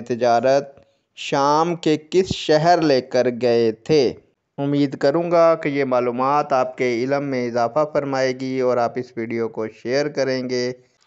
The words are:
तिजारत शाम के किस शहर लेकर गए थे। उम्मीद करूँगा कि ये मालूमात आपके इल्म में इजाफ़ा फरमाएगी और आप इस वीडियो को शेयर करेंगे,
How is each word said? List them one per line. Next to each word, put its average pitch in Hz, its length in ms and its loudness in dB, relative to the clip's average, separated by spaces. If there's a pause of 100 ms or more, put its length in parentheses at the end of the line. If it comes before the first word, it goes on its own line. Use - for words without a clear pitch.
तिजारत 123 680 2 (440)
शाम 151 600 2
के 156 180 0 (120)
किस 185 300 0
शहर 165 460 4
लेकर 127 460 2 (140)
गए 117 280 2 (120)
थे। 156 160 2 (580)
उम्मीद 143 400 0
करूँगा 165 460 2 (140)
कि 160 120 -6
ये 139 180 -2
मालूमात 127 680 0
आपके 131 360 0 (140)
इल्म 139 220 -2
में 131 200 -4
इजाफ़ा 120 380 0 (100)
फरमाएगी 131 560 -2 (120)
और 123 180 2
आप 117 180 -2
इस 123 200 -8
वीडियो 117 320 -4
को 110 260 -8
शेयर 139 340 -4
करेंगे, 127 640 -4 (360)